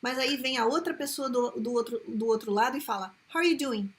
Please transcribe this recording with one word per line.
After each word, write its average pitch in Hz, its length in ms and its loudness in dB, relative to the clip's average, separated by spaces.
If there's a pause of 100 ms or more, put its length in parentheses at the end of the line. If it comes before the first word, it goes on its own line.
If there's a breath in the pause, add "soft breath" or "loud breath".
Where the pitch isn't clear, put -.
Mas 254 180 -2
aí 262 180 2
vem 262 220 -2
a 226 80 4
outra 320 280 2
pessoa 277 340 -4
do, 247 240 2
do 233 200 -4
outro, 233 340 0
do 226 200 -2
outro 220 260 2
lado 220 240 2
e - 40 -2
fala, 196 340 -6 (200)
How 330 60 0
are 349 80 4
you 330 80 6
doing? 226 420 -2